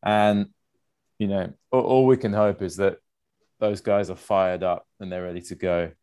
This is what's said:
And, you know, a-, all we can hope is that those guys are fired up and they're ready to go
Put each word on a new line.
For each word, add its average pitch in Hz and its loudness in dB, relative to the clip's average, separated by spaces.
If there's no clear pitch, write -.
And, 104 2
you 104 -2
know, 98 -4
a-, 127 0
all 131 4
we 131 6
can 110 -4
hope 104 0
is 85 -8
that 95 0
those 104 -2
guys 101 -2
are 90 -10
fired 92 -2
up 87 -4
and 95 -12
they're 90 -8
ready 90 -10
to 87 -14
go 87 -2